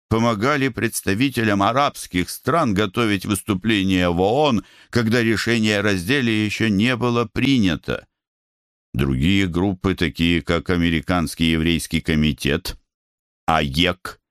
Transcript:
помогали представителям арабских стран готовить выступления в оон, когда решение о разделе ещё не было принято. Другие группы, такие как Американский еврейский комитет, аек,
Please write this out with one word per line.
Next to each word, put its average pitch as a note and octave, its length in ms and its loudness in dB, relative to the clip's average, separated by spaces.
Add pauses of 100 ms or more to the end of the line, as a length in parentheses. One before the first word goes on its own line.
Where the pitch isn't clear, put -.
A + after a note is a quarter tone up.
помогали A#2 600 0
представителям A2 920 -2
арабских A2+ 680 -2
стран C#3 440 -2
готовить G#2 520 0
выступления G2 840 0
в E2+ 100 0
оон, A2+ 460 2 (240)
когда A#2 320 0
решение A2 580 0
о G2+ 40 0
разделе G#2+ 640 0
ещё A2 240 -2
не A2 260 2
было A#2+ 300 0
принято. G#2 800 -2 (880)
Другие D2 520 0
группы, F#2 480 0
такие E2+ 480 0
как E2+ 300 -2
Американский E2 800 0
еврейский D#2+ 500 0
комитет, D2+ 800 -2 (640)
аек, D#2+ 720 0 (120)